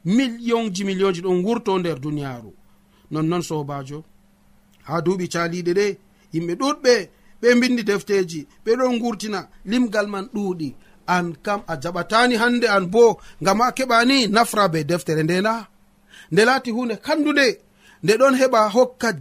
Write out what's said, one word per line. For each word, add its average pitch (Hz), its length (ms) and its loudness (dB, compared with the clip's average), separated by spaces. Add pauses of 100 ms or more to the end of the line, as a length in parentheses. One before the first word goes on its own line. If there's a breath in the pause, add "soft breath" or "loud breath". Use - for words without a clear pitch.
millionji 233 760 -2
millionji 190 380 0
ɗon 180 240 0
wurto 202 340 0
nder 165 200 -4
duniyaaru. 135 540 -8 (580 soft breath)
Nonnon 160 300 -2
sobajo, 143 600 -10 (800)
ha 160 180 -4
duuɓi 175 260 -2
caaliɗe 170 460 -4
ɗe, 196 240 0 (360 soft breath)
yimɓe 170 220 -4
ɗuɗɓe 269 380 0 (480 soft breath)
ɓe 240 140 4
mbindi 240 280 2
defteji, 190 640 -2 (180 soft breath)
ɓe 220 100 0
ɗon 254 200 0
ngurtina, 214 540 -4 (160)
limgal 214 420 0
man 196 260 -8
ɗuuɗi. 185 420 -6 (320 soft breath)
An 175 260 -2 (100)
kam 208 240 -4
a 165 80 -6
jaɓatani 180 640 0
hande 240 280 0
an 202 200 2
bo, 214 340 4 (220 loud breath)
ngam 196 200 2
a 247 100 2
keɓani 247 560 2
nafra 214 420 2
be 156 140 -2
deftere 156 400 -2
nde 180 180 0
na? 220 260 -4 (640 loud breath)
Nde 202 140 6
laati 254 260 2
hunde 226 240 -4
kandude, 285 640 0 (440 soft breath)
nde 185 140 2
ɗon 269 220 4
heɓa 233 300 2
hokka 247 400 0 (120)